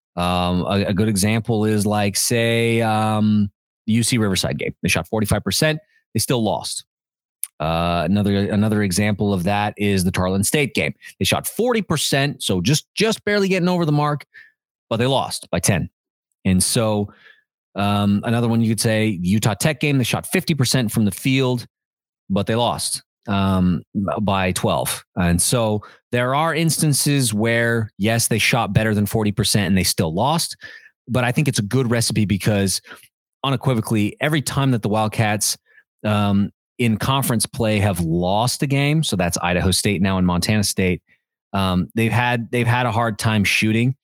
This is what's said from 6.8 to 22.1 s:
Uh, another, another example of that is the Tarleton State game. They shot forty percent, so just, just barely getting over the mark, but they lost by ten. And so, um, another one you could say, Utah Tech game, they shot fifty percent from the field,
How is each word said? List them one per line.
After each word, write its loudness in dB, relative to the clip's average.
Uh, 0
another, 0
another 0
example 0
of -2
that 0
is 0
the 2
Tarleton 0
State 0
game. -2
They 0
shot -2
forty -2
percent, -2
so 0
just, 0
just -2
barely 0
getting 0
over 2
the 0
mark, 0
but -2
they 2
lost -2
by -2
ten. 0
And 2
so, 0
um, 0
another 0
one 2
you 2
could -2
say, 0
Utah 2
Tech -2
game, 2
they 2
shot -4
fifty 0
percent 0
from 2
the 2
field, 0